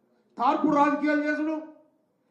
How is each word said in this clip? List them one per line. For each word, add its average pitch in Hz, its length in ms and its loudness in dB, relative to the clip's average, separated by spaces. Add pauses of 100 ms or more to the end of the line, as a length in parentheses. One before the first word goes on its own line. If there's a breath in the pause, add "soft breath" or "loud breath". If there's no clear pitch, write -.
(380)
తార్పుడు 294 440 0
రాజకీయాలు 294 460 0
చేసుడు, 302 280 -2 (760)